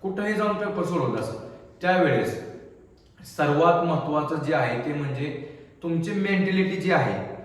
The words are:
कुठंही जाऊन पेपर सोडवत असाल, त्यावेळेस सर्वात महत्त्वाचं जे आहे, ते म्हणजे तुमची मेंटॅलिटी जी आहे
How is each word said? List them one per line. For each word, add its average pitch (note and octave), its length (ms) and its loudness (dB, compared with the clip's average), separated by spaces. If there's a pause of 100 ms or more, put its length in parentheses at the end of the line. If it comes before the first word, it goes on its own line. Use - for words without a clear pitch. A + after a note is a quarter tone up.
कुठंही G#3 320 -2
जाऊन G#3 180 2
पेपर G3 300 -2
सोडवत B2+ 380 0
असाल, - 280 -6 (340)
त्यावेळेस E3+ 580 2 (960)
सर्वात E3 480 4
महत्त्वाचं D3+ 520 0
जे D3+ 180 0
आहे, B2+ 300 0
ते D3 100 -2
म्हणजे C#3 640 -6 (260)
तुमची E3 280 -2
मेंटॅलिटी F#3+ 680 2
जी F#3 160 0
आहे B2 520 0